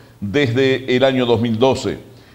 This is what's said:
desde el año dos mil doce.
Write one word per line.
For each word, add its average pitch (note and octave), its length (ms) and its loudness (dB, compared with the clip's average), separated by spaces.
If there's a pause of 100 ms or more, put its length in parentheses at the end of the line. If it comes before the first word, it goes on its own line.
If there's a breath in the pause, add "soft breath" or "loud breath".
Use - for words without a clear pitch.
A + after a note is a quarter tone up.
(200 loud breath)
desde C3 760 0
el B2+ 100 0
año C3 200 2
dos A#2 160 2
mil A#2 180 -2
doce. A2+ 540 -2 (220 loud breath)